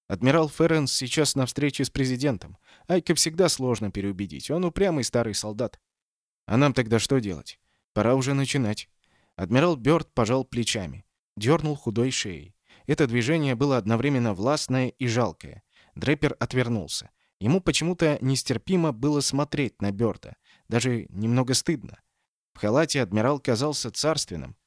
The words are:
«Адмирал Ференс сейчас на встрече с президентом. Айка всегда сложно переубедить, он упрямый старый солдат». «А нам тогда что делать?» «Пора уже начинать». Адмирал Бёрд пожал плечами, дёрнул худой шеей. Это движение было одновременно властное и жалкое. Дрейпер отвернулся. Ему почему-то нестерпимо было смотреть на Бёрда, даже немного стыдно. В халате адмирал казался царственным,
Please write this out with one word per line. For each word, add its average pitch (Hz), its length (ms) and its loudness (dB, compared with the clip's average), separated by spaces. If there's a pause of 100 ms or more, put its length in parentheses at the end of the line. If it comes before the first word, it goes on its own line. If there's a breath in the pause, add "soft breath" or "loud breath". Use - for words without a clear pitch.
«Адмирал 135 400 2
Ференс 160 440 2
сейчас 135 420 0
на 131 120 2
встрече 139 380 -2
с - 60 -4
президентом. 127 680 -2 (280 soft breath)
Айка 175 300 2
всегда 165 320 2
сложно 117 420 -2
переубедить, 95 600 -6
он 175 140 0
упрямый 170 380 0
старый 117 320 0
солдат». 107 460 -4 (640)
«А 107 100 0
нам 139 180 4
тогда 113 260 2
что 135 180 2
делать?» 95 400 -6 (340)
«Пора 110 220 4
уже 135 200 0
начинать». 131 540 -2 (460)
Адмирал 131 420 2
Бёрд 143 380 0
пожал 123 300 2
плечами, 98 600 -4 (320)
дёрнул 151 380 0
худой 120 360 -2
шеей. 87 440 -8 (320 soft breath)
Это - 220 2
движение 127 480 0
было 135 200 2
одновременно 117 560 2
властное 127 560 0
и 123 200 -4
жалкое. 110 540 -4 (340 soft breath)
Дрейпер 147 420 0
отвернулся. 117 720 -4 (300)
Ему 139 200 2
почему-то 160 600 0
нестерпимо 139 720 0
было 143 280 0
смотреть 143 600 -2
на 101 80 0
Бёрда, 101 460 -2 (320 soft breath)
даже 120 420 0
немного 120 420 2
стыдно. - 480 -2 (540)
В - 40 -20
халате 139 440 2
адмирал 110 380 0
казался 131 500 -2
царственным, 98 640 -4 (100)